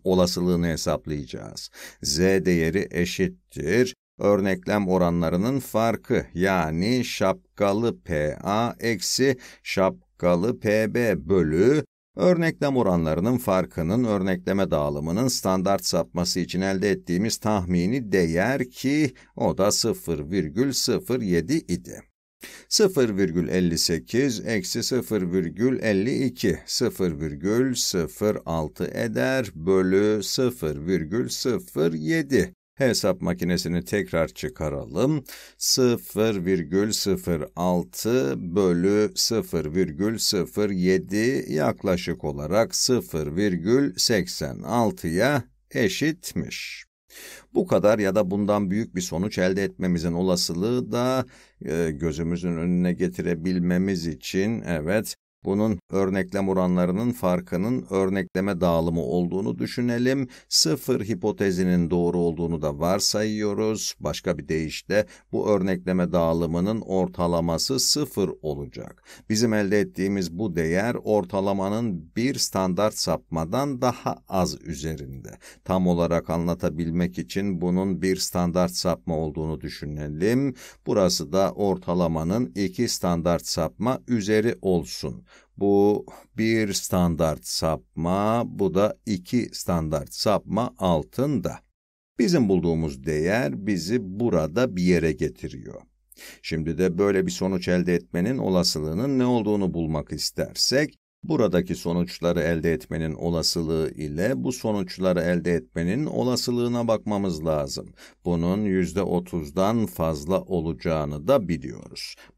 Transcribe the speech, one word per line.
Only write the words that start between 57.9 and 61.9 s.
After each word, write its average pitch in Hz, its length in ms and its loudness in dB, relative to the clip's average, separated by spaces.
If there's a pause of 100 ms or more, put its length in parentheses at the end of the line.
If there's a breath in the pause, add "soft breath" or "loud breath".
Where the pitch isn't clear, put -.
dağılımı 85 400 2
olduğunu 90 560 -2
düşünelim. 123 680 0 (220 loud breath)
Sıfır 147 520 2
hipotezinin 92 880 0
doğru 87 280 2